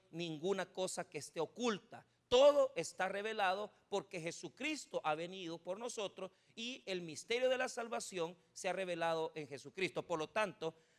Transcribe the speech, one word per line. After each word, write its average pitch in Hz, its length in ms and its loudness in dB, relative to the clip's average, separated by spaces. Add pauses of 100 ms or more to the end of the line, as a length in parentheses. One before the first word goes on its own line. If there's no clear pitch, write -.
(100)
ninguna 170 600 -2
cosa 185 380 -4
que - 80 -12
esté 151 240 -6
oculta. 202 640 -2 (220)
Todo 277 480 8
está 185 320 -2
revelado 202 640 0 (160)
porque 190 320 -4
Jesucristo 180 800 -4
ha 156 120 2
venido 170 420 -6
por 180 220 -8
nosotros 202 520 -6 (240)
y 240 300 -8
el 185 160 -4
misterio 226 480 0
de 262 80 4
la 254 140 0
salvación 202 640 -4 (160)
se - 160 -4
ha 180 60 2
revelado 165 600 0
en 151 140 -6
Jesucristo. 143 580 -4
Por 170 120 0
lo 156 100 -2
tanto, 170 460 -2 (240)